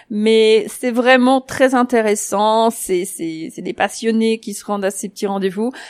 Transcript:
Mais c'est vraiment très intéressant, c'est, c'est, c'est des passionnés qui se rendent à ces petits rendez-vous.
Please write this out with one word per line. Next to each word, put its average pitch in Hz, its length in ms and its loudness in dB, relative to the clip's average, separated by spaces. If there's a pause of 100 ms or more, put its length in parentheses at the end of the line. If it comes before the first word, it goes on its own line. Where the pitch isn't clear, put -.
Mais 220 600 4
c'est - 220 -6
vraiment 254 500 4
très 262 340 0
intéressant, 220 960 2
c'est, 185 340 -4
c'est, 160 500 -10
c'est - 80 -12
des 185 120 -8
passionnés 220 680 -2
qui 202 140 -10
se - 100 -14
rendent 202 200 -6
à 190 60 -2
ces 196 180 -8
petits - 180 -6
rendez-vous. 196 460 -4 (180)